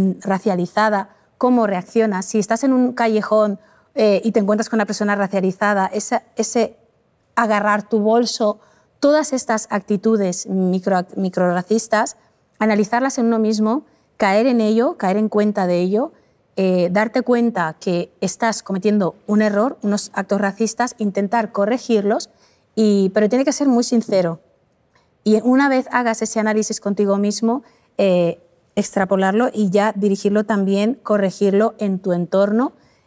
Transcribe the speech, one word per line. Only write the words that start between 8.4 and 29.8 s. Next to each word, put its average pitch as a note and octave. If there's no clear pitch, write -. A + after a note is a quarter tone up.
todas D4
estas A3+
actitudes G3+
micro, F#3
microrracistas, F#3+
analizarlas A3
en A#3
uno A3+
mismo, A3
caer G#3+
en A#3+
ello, A3+
caer G3
en G#3+
cuenta G#3
de F3
ello, G#3
eh, F#3
darte A3
cuenta A#3
que F3
estás A3
cometiendo G3
un G#3
error, G#3+
unos G3+
actos G3+
racistas, G#3+
intentar G3+
corregirlos, G#3+
y, G3+
pero G#3+
tiene B3+
que C#4+
ser C#4+
muy B3
sincero. F#3+
Y G#3+
una C4
vez C4
hagas A#3+
ese A3
análisis G#3+
contigo G3+
mismo, G#3+
eh, F3+
extrapolarlo G3
y G#3
ya G3+